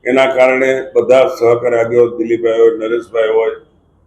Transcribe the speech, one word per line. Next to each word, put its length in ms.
એના 160
કારણે 680
બધા 320
સહકારી 480
આગેવાન, 420
દિલીપભાઈ 420
હોય, 180
નરેશભાઈ 520
હોય 260